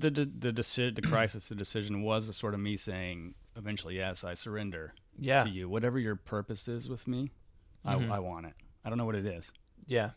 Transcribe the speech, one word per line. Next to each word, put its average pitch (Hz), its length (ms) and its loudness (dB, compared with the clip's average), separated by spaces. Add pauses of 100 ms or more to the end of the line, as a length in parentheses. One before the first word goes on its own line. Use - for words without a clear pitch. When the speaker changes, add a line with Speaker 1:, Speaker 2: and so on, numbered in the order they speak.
Speaker 1:
the, 151 100 6
the, 135 420 2
the, 113 100 0
deci-, 123 320 0
the 107 80 -4
crisis, 113 440 4
the - 80 -8
decision 101 480 -2
was 110 260 2
a 107 60 -6
sort 107 200 -2
of 101 60 -2
me 104 160 0
saying, 90 580 -6 (220)
eventually, 101 400 -6
"Yes, 92 260 -2
I 90 120 -4
surrender 98 580 -6 (260)
Speaker 2:
Yeah. 135 260 6
Speaker 1:
to 110 60 2
you. 92 180 -4
Whatever 117 300 2
your 110 160 2
purpose 104 540 -4
is 117 220 -4
with 127 180 -6
me, 131 220 0 (540)
I, - 120 2
Speaker 2:
Mm-hmm. 117 160 2
Speaker 1:
I 101 60 2
want 87 280 -4
it. 78 60 -12 (320)
I - 40 -6
don't 113 100 0
know 120 80 2
what 110 100 2
it 98 100 0
is. 85 240 -6 (360)
Speaker 2:
Yeah. 113 300 4